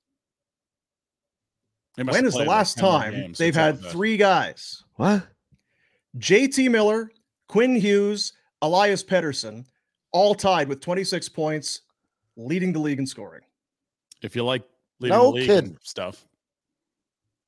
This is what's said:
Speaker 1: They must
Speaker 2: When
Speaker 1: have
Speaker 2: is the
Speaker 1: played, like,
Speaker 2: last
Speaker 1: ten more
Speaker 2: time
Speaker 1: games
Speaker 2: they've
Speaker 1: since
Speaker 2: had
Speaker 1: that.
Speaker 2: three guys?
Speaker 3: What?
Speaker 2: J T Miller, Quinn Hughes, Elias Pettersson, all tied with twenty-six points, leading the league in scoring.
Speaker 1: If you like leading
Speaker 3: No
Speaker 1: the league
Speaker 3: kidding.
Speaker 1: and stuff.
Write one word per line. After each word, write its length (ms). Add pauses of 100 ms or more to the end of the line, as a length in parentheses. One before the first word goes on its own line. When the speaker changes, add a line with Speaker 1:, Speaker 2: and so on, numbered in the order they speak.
(2000)
Speaker 1:
They 60
must 140
Speaker 2:
When 80
Speaker 1:
have 40
Speaker 2:
is 60
the 40
Speaker 1:
played, 100
like, 80
Speaker 2:
last 220
Speaker 1:
ten 120
more 100
Speaker 2:
time 120
Speaker 1:
games 260
Speaker 2:
they've 160
Speaker 1:
since 20 (220)
Speaker 2:
had 40
Speaker 1:
that. 100
Speaker 2:
three 240
guys? 680 (100)
Speaker 3:
What? 320 (920)
Speaker 2:
J 280
T 220
Miller, 420 (380)
Quinn 260
Hughes, 580 (300)
Elias 420
Pettersson, 640 (460)
all 220
tied 340
with 120
twenty-six 480
points, 540 (540)
leading 360
the 60
league 220
in 60
scoring. 360 (800)
Speaker 1:
If 140
you 80
like 180 (380)
leading 180
Speaker 3:
No 80
Speaker 1:
the 120
league 80
Speaker 3:
kidding. 240
Speaker 1:
and 120
stuff. 420 (1200)